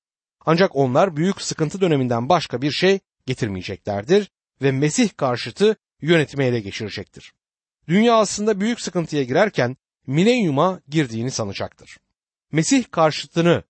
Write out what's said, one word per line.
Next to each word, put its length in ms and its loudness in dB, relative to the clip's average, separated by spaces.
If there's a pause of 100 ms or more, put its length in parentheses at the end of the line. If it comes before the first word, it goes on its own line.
(460)
Ancak 300 2
onlar 400 2
büyük 260 -2
sıkıntı 400 -6
döneminden 480 0
başka 320 0
bir 100 -2
şey 280 2 (260)
getirmeyeceklerdir 1080 -2 (300)
ve 100 2
Mesih 460 2
karşıtı 580 -2 (260)
yönetimi 420 0
ele 160 0
geçirecektir. 760 -12 (540)
Dünya 280 4
aslında 440 0
büyük 220 -4
sıkıntıya 420 -4
girerken 540 0 (300)
milenyuma 800 2
girdiğini 440 -2
sanacaktır. 680 -10 (540)
Mesih 400 2
karşıtını 800 2